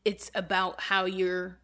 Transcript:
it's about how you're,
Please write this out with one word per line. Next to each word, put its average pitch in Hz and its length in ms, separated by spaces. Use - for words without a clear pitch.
it's - 300
about 185 460
how 190 260
you're, 185 580